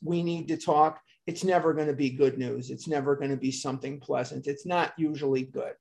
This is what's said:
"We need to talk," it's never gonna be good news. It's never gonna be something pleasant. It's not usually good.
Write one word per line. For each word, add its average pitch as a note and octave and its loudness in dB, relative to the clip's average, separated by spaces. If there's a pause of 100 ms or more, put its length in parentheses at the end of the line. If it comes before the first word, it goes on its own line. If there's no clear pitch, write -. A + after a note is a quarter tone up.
"We E3+ 0
need E3+ -2
to D#3+ 0
talk," D#3 4 (280)
it's - -4
never E3 4
gonna D3+ 0
be C3+ 0
good C3+ 4
news. B2 -4
It's B2+ -10
never C#3+ 0
gonna C#3 -2
be C3 -2
something C3+ -6
pleasant. C3 -4
It's C#3+ -6
not F3 0
usually C#3+ 0
good. - -8